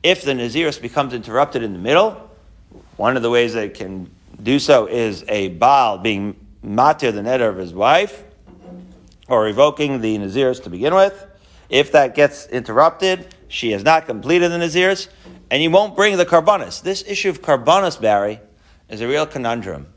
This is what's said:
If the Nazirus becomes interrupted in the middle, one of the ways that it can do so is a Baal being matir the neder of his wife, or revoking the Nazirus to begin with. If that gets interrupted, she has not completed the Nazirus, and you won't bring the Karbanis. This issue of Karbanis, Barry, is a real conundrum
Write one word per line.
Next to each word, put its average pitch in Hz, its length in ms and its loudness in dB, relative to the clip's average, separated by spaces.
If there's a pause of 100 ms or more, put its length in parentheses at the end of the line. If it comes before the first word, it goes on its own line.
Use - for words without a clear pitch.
If 180 200 2
the 139 100 -2
Nazirus 127 480 -4
becomes 127 340 -4
interrupted 120 480 -2
in 104 100 -6
the 90 60 -10
middle, 180 520 0 (680)
one 120 200 0
of 117 60 -2
the 117 80 -2
ways 120 240 2
that 110 100 -4
it 98 100 -12
can 95 360 -12 (320)
do 131 160 0
so 131 280 4
is 110 420 -4
a 101 200 -2
Baal 113 500 2
being 101 380 -4 (280)
matir 123 480 0
the 104 100 -6
neder 120 260 0
of 92 80 -4
his 87 160 -10
wife, 143 520 0 (1040)
or 117 140 2
revoking 139 600 2
the 110 160 -2
Nazirus 123 460 -2
to 85 60 -12
begin 120 240 -2
with. 196 320 2 (420)
If 143 240 2
that 139 220 4
gets 143 320 2
interrupted, 160 880 0 (140)
she 113 240 -6
has 98 100 -4
not 156 240 2
completed 151 440 0
the 170 80 -6
Nazirus, 175 500 -2 (420)
and 139 120 2
you 160 80 2
won't 196 260 2
bring 196 200 2
the 175 100 2
Karbanis. 165 560 2
This 190 240 -6
issue 196 240 -4
of 151 120 -10
Karbanis, 156 580 2
Barry, 107 400 0 (480)
is 107 120 -12
a 117 80 -4
real 151 180 0
conundrum 104 720 -6